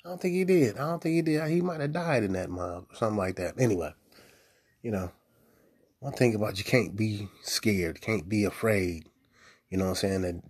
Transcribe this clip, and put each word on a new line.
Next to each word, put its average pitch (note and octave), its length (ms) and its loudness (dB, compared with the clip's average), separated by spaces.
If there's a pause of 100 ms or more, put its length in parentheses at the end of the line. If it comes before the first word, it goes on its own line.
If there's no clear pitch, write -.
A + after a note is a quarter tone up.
I F3 40 -12
don't F3+ 120 -8
think F3 140 0
he F#3 100 2
did. D#3 300 6
I C#3 140 -4
don't E3 120 -4
think E3 140 0
he E3+ 80 4
did. D#3 260 0
He E3+ 120 2
might E3+ 200 -4
have C#3+ 100 -2
died D#3+ 320 0
in F#2+ 100 0
that F#2 180 -2
mob F2+ 380 -6
or - 60 -20
something G#2+ 220 0
like F#2 200 0
that. F2 220 -6
Anyway, F#2 340 2 (880)
you A#2 80 -4
know, F#2 200 -2 (880)
one C3+ 140 -8
thing A#2+ 220 4
about G#2 240 -2
you G2 40 -6
can't F#2+ 320 2
be G#2 320 -2 (140)
scared, F#2 580 -2
can't G2 300 -4
be G#2 140 2
afraid, F#2 680 0 (600)
you F#2+ 80 -2
know F#2+ 80 2
what F#2+ 180 0
I'm G2 180 0
saying, - 0 -
to, F2 280 -6